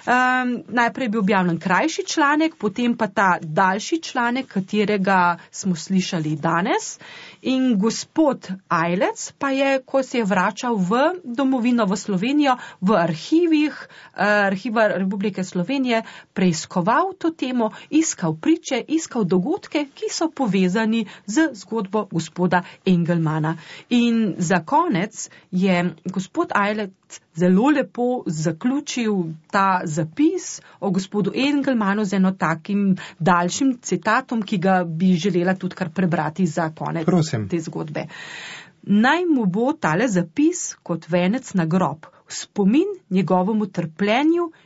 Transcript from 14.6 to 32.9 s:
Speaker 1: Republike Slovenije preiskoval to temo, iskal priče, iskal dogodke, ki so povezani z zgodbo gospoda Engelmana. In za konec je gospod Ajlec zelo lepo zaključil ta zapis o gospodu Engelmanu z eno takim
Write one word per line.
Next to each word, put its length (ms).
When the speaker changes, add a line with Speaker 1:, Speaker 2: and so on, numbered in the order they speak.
Speaker 1:
Republike 580
Slovenije 580
preiskoval 880
to 120
temo, 400
iskal 460
priče, 520
iskal 360
dogodke, 720
ki 160
so 200
povezani 760
z 260
zgodbo 580
gospoda 520
Engelmana. 720
In 480
za 260
konec 680
je 440
gospod 500
Ajlec 640
zelo 360
lepo 560
zaključil 880
ta 340
zapis 760
o 100
gospodu 440
Engelmanu 720
z 120
eno 160
takim 640